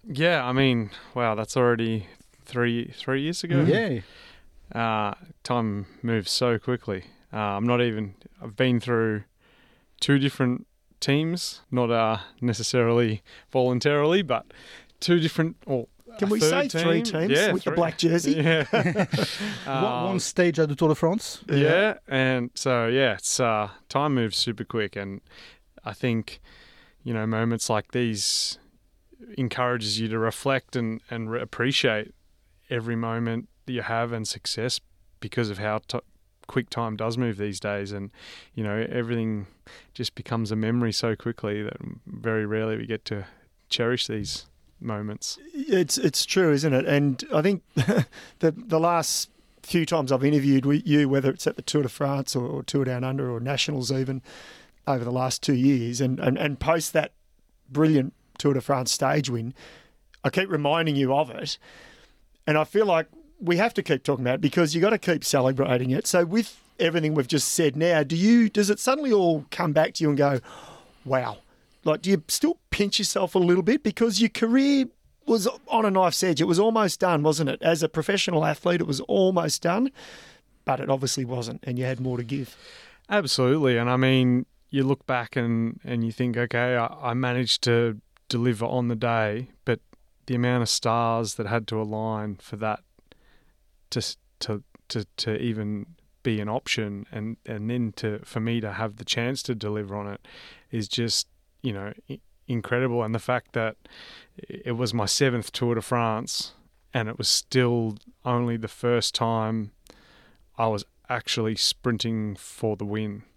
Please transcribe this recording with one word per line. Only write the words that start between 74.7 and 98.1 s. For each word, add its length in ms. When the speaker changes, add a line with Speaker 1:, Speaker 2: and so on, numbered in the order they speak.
Speaker 3:
was 220
on 180
a 60
knife's 300
edge. 180
It 60
was 140
almost 400
done, 240
wasn't 260
it? 140
As 180
a 80
professional 560
athlete, 360
it 60
was 140
almost 640
done, 280
but 140
it 120
obviously 340
wasn't, 380
and 160
you 60
had 140
more 180
to 60
give. 320
Speaker 1:
Absolutely. 680
And 120
I 80
mean, 480
you 140
look 240
back 280
and, 480
and 200
you 80
think, 260
"Okay, 380
I, 120
I 280
managed 480
to 360
deliver 360
on 220
the 80
day," 540
but 140
the 80
amount 260
of 80
stars 640
that 120
had 220
to 120
align 540
for 220
that 240
to 100
s-, 180
to, 240
to, 180
to 240
even 440
be 160
an 80
option 640
and, 240
and 240
then 240
to, 300